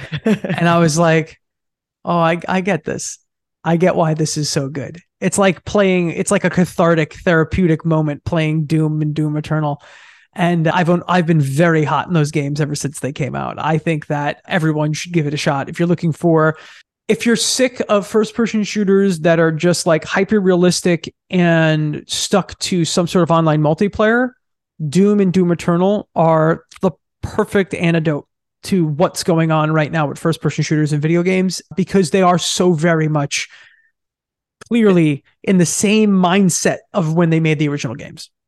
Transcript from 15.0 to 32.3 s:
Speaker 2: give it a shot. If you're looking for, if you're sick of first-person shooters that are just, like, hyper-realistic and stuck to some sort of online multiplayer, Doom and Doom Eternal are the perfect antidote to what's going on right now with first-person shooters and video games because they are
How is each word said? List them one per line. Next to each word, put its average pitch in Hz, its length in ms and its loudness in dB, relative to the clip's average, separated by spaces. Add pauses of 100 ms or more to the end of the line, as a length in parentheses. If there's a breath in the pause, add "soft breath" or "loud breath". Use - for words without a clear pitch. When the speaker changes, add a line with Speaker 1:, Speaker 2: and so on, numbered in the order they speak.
Speaker 2:
give 160 120 0
it 143 80 -4
a 151 40 -6
shot. 143 320 -4
If - 100 -12
you're 175 80 0
looking 170 240 0
for, 160 460 2 (500 loud breath)
if 214 180 -2
you're 233 120 2
sick - 500 -2
of 202 180 0
first-person 220 600 -2
shooters 196 560 2
that 165 180 4
are 165 120 2
just, 170 340 0
like, 160 180 2
hyper-realistic 180 1120 0 (140)
and 160 760 0
stuck - 540 -4
to 175 240 -2
some 175 240 0
sort 180 160 2
of 160 80 0
online 160 300 2
multiplayer, 214 720 0 (580)
Doom 202 320 4
and 185 100 2
Doom 175 220 2
Eternal 180 640 0
are 160 500 2 (160)
the 185 100 0 (300)
perfect - 540 -2
antidote 165 520 -2 (360)
to 175 240 0
what's 156 360 -2
going 165 280 0
on 156 200 0
right 151 200 0
now 151 160 -2
with - 120 -8
first-person 156 460 -2
shooters 151 260 0
and 151 100 -2
video 170 220 0
games 185 380 -2 (160)
because 190 320 0
they 190 140 2
are 180 160 4